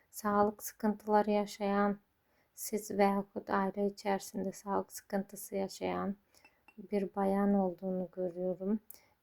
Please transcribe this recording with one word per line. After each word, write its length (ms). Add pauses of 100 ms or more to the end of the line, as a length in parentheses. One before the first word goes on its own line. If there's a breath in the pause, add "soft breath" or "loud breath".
(100)
Sağlık 520
sıkıntıları 680
yaşayan, 680 (560)
siz 360
veyahut 600
aile 360
içerisinde 680
sağlık 400
sıkıntısı 640
yaşayan 600 (600 soft breath)
bir 360
bayan 400
olduğunu 580
görüyorum. 680 (420 loud breath)